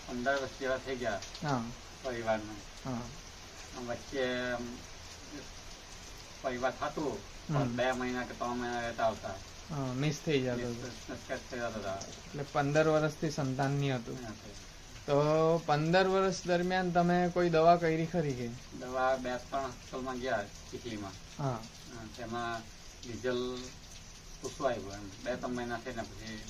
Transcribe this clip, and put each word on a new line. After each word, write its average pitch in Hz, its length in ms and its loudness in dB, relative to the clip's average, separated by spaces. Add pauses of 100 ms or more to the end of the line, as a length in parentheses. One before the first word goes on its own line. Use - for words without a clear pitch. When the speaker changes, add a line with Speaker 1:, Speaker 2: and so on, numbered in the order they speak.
Speaker 1:
પંદર 131 360 0
વર્ષ 131 200 -4
જેવા 131 220 0
થઈ 131 180 -4
ગયા 113 240 -2 (200)
Speaker 2:
હા. 135 220 2 (360)
Speaker 1:
પરિવારને. 113 560 -2 (240)
Speaker 2:
હા. 123 260 -4 (800)
Speaker 1:
વચ્ચે 123 420 -2 (200)
આમ 123 200 -2 (1700)
પરિવાર 127 340 0
થતું, 147 440 0 (260)
પણ 143 200 4
Speaker 2:
હમ. 120 100 2
Speaker 1:
બે 123 180 4
મહિના 123 340 0
કે 120 100 -8
ત્રણ 120 240 -2
મહિના 120 220 -2
રહેતા 117 260 0
આવતા. 101 300 -2 (300)
Speaker 2:
હા, 135 260 -2
મિસ 143 260 2
થઈ 147 220 4
જતો 123 260 0
હતો. 120 220 -4 (160)
Speaker 1:
મિસ, 120 180 -8
મિસ 127 200 -6
થઈ 127 160 -8
જતો 117 120 -2
હતો. 101 220 -4 (240)
Speaker 2:
એટલે - 280 -8
પંદર 147 440 4
વર્ષથી 156 420 4
સંતાન 135 440 2
નહીં 139 220 4
હતું. 127 220 -4
Speaker 1:
નહીં 117 140 -8
હતું. 107 240 -12 (460)
Speaker 2:
તો 143 140 4 (460)
પંદર 165 460 6
વર્ષ 190 340 4
દરમિયાન 180 500 4
તમે 175 260 8 (100)
કોઈ 175 220 4
દવા 165 260 10
કરી 165 300 4
ખરી 156 280 2
કે? 120 140 -2 (240)
Speaker 1:
દવા 127 420 2
બે 127 240 -2
ત્રણ 135 260 -2
હોસ્પિટલમાં 127 540 -6
ગયા 120 260 0 (180)
ચીખલીમાં. 104 540 -8 (180)
Speaker 2:
હા. 131 240 0 (260)
Speaker 1:
હા, 120 260 -12
તેમાં 117 520 -4 (340)
ડીઝલ 123 460 -2 (1000)
ઓછું 131 260 -2
આવ્યું 98 280 -2
એમ. 101 240 -10
બે 123 140 -4
ત્રણ 123 220 -4
મહિના 120 240 -4
થઈને 131 240 -6
પછી 110 340 -10 (140)